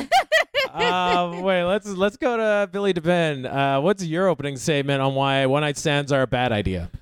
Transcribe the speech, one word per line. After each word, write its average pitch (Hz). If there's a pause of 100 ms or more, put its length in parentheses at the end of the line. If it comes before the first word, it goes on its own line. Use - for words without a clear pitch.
(720)
Um, 180
wait, 185
let's, 202
let's 196
go 240
to 208
Billy 202
DeBen. 160
Uh, 139
what's 190
your 170
opening 143
statement 139
on 135
why 135
one-night 143
stands 143
are 135
a 127
bad 123
idea? 92 (100)